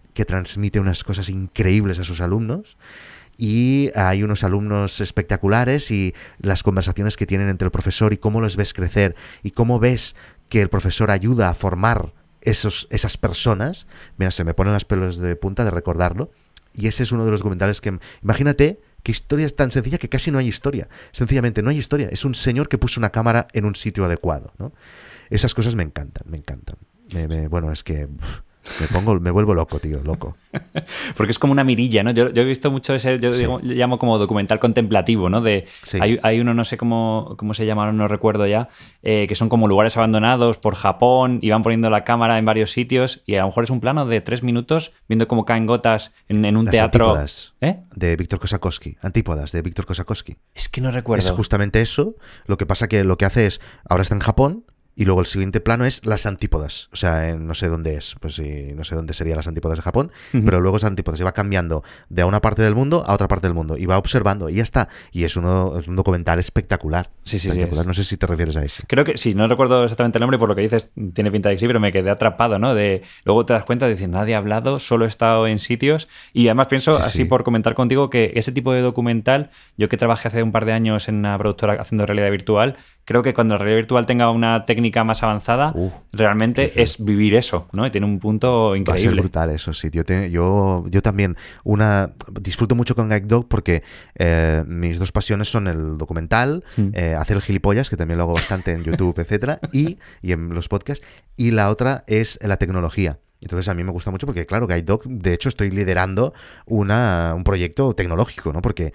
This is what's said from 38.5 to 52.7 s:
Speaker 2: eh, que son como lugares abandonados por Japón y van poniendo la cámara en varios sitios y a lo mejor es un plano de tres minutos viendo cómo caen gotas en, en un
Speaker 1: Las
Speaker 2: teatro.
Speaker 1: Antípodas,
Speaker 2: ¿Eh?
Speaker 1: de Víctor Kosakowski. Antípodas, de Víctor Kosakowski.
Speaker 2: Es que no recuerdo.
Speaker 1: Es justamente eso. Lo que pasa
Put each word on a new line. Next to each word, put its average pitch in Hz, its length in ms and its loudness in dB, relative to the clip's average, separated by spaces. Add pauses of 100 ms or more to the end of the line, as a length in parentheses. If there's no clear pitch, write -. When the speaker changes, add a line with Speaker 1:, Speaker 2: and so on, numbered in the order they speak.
Speaker 2:
eh, 107 260 2
que 101 60 -2
son 113 140 0
como 110 200 4
lugares 107 280 4
abandonados 113 640 2
por 104 160 0
Japón 123 680 2
y 110 80 2
van 110 120 4
poniendo 113 280 2
la 107 140 2
cámara 117 340 2
en 110 60 0
varios 107 280 2
sitios 123 540 -2
y 101 100 0
a 95 60 2
lo 95 60 2
mejor 117 160 0
es 117 60 -4
un 127 100 -2
plano 139 260 0
de 113 140 0
tres 120 220 -4
minutos 123 500 -2 (160)
viendo 113 200 2
cómo 113 160 0
caen 113 220 0
gotas 113 460 0 (160)
en, 107 160 2
en 104 120 4
un 113 100 4
Speaker 1:
Las - 60 0
Speaker 2:
teatro. 113 340 6
Speaker 1:
Antípodas, 76 540 0
Speaker 2:
¿Eh? 180 180 0 (160)
Speaker 1:
de 85 220 0
Víctor 90 220 -4
Kosakowski. - 640 -4
Antípodas, 82 520 -2
de 82 100 -4
Víctor 90 240 -6
Kosakowski. - 500 -6 (180)
Speaker 2:
Es - 140 -6
que - 120 -6
no 127 100 0
recuerdo. 117 340 0
Speaker 1:
Es 92 60 2
justamente 101 520 0
eso. 160 340 -2 (300)
Lo 98 100 0
que 98 100 -2
pasa - 220 -2